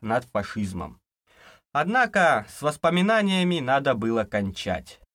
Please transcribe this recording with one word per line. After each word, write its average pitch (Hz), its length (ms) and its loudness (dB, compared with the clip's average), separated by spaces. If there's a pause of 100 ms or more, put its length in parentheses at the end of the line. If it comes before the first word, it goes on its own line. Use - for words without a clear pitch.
над 113 240 -2
фашизмом. 92 760 -6 (720)
Однако 175 760 2
с - 100 -18
воспоминаниями 180 1000 2
надо 135 340 2
было 113 300 0
кончать. 98 760 -4 (140)